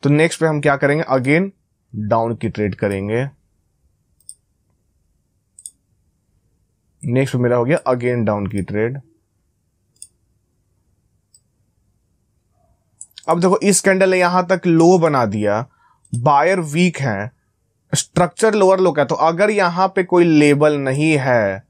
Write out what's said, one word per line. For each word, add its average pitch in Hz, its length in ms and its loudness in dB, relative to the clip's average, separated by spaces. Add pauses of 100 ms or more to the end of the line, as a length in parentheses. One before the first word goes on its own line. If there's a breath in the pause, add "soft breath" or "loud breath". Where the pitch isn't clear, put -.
तो 143 60 0
नेक्स्ट 156 300 0
पे 156 60 0
हम 151 160 -2
क्या 143 140 2
करेंगे? 147 320 -2
अगेन 143 440 0 (440)
डाउन 113 400 -2
की 110 140 -6
ट्रेड 104 260 -4
करेंगे। 104 540 -4 (3750)
नेक्स्ट 131 300 -2
पे 123 60 -2
मेरा 120 140 0
हो 120 100 0
गया 151 120 -2 (100)
अगेन 123 380 -2
डाउन 104 220 -4
की 101 140 -6
ट्रेड। 113 400 -6 (4000)
अब 170 100 0
देखो 190 240 2
इस 196 180 2
कैंडल 190 280 2
ने 185 80 2
यहां 180 260 0
तक 180 240 -2
लो 170 300 4
बना 147 280 2
दिया, 104 420 -2 (480)
बायर 147 440 2
वीक 165 380 0
है, 110 400 -6 (580)
स्ट्रक्चर - 580 0
लोअर 190 260 4
लो 185 120 2
का, 143 120 0
तो 131 120 -2
अगर 170 340 0
यहां 190 380 0
पे 185 160 -2
कोई 180 200 2
लेबल 151 540 4
नहीं 147 400 -2
है 117 520 0